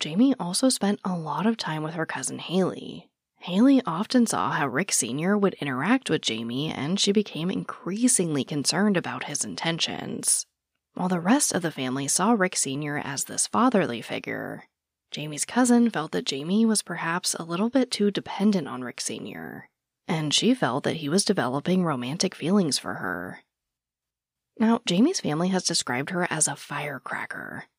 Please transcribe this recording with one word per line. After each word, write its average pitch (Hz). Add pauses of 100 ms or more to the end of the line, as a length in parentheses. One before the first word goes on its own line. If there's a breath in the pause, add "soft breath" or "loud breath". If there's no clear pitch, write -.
Jamie 226
also 180
spent 208
a 185
lot 156
of 226
time 156
with 156
her 160
cousin 131
Haley. - (300)
Haley 247
often 233
saw 110
how 151
Rick 131
Senior 156
would 196
interact 147
with 156
Jamie, 120
and 165
she 202
became 190
increasingly 180
concerned 170
about 127
his 147
intentions. - (480)
While 180
the 180
rest 233
of 175
the 165
family 135
saw 208
Rick 185
Senior 147
as 139
this -
fatherly 196
figure, 110 (480)
Jamie's 151
cousin 240
felt 156
that 175
Jamie 180
was 220
perhaps 170
a 170
little 180
bit 247
too 202
dependent 196
on 127
Rick 120
Senior, 82 (380)
and 156
she 226
felt 143
that -
he 156
was 180
developing 170
romantic 147
feelings 170
for 95
her. 90 (1160)
Now, 226
Jamie's 240
family 170
has 185
described 135
her 175
as -
a 143
firecracker, 135 (120)